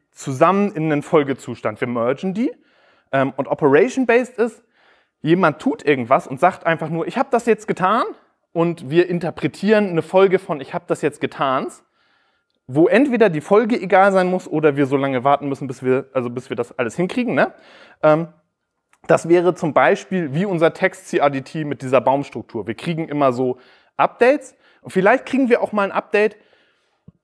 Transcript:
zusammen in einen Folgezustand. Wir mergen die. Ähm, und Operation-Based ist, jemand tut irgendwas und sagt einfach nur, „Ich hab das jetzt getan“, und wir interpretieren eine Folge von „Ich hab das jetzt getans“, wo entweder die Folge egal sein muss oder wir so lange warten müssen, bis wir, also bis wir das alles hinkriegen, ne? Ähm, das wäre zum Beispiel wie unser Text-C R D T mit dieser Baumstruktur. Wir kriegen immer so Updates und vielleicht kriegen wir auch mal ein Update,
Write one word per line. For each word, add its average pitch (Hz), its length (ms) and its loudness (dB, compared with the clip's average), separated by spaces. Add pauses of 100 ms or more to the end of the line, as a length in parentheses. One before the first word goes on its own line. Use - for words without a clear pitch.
(120)
zusammen 170 640 2
in 156 180 -2
einen 147 100 0
Folgezustand. 131 800 -2
Wir 127 60 -2
mergen 127 480 -4
die. 247 160 -4 (600)
Ähm, 135 240 0
und 135 120 -6
Operation-Based 233 880 2
ist, 226 260 -4 (580)
jemand 165 380 2
tut - 240 -4
irgendwas 139 440 0
und 135 120 -10
sagt 175 280 0
einfach 160 220 -2
nur, 165 180 -4
„Ich 175 100 -8
hab 277 140 -4
das 226 160 -2
jetzt 214 200 0
getan“, 202 380 0 (460)
und 165 400 -4
wir 170 180 2
interpretieren 185 800 -2
eine 160 140 -2
Folge 190 340 2
von 165 240 -8
„Ich - 140 -10
hab 175 100 -10
das 160 160 -4
jetzt 151 180 -4
getans“, 143 640 -4 (840)
wo 151 200 2
entweder 220 420 2
die 151 120 -4
Folge 220 400 2
egal 190 320 4
sein 185 140 2
muss 185 200 -4
oder 151 300 0
wir 143 80 2
so 135 100 0
lange 135 300 -2
warten 143 240 0
müssen, 135 180 -8
bis 127 160 -12
wir, 127 300 0
also 123 160 -4
bis 123 200 -10
wir 123 60 -8
das 117 240 -8
alles 117 160 -4
hinkriegen, 196 400 -4
ne? 160 180 0 (480)
Ähm, 156 260 2 (800)
das 160 220 2
wäre 175 260 4
zum 156 200 -4
Beispiel 170 600 0
wie 175 120 -2
unser 165 280 0
Text-C - 440 -4
R 143 120 2
D 135 120 -6
T 156 240 -8
mit 143 160 -8
dieser 127 180 0
Baumstruktur. 123 680 -4
Wir 113 100 -8
kriegen 165 340 -8
immer 143 240 0
so 127 240 -4 (400)
Updates 254 580 0 (260)
und - 100 -18
vielleicht 208 340 2
kriegen 262 240 -2
wir 240 120 2
auch 196 120 -6
mal 208 100 -2
ein 196 80 -4
Update, 208 460 -2 (880)